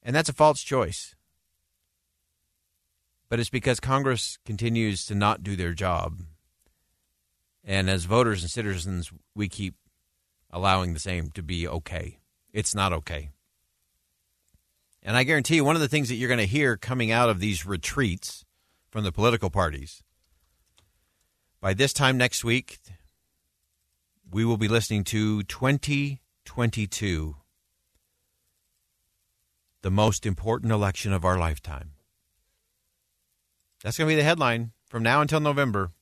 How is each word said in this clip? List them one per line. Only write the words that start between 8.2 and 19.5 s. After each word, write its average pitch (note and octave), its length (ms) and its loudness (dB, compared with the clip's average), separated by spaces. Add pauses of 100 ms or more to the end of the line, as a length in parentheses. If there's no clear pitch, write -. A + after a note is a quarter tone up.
and E2+ 80 -8
citizens, F#2 600 -6 (220)
we G#2 160 -4
keep G2 240 -8 (760)
allowing F#2 420 2
the D2+ 60 -4
same E2+ 320 -6
to F#2 100 -12
be E2 260 -4
okay. E2 520 -8 (340)
It's G#2 220 -4
not G2 180 2
okay. D2+ 380 -6 (1700)
And G#2+ 160 0
I B2+ 60 4
guarantee D3+ 320 2
you, D3+ 100 4
one D3+ 100 4
of E3 60 2
the C#3+ 60 2
things D3 220 0
that B2 60 -4
you're A#2+ 140 -2
gonna A#2+ 140 2
hear A#2+ 340 2
coming A#2+ 340 -2
out A#2+ 180 4
of G2+ 100 0
these F#2 260 -2
retreats F#2+ 800 -4 (460)
from A2 120 -4
the F#2+ 80 -2
political G#2 380 2
parties, D2 540 -2 (1600)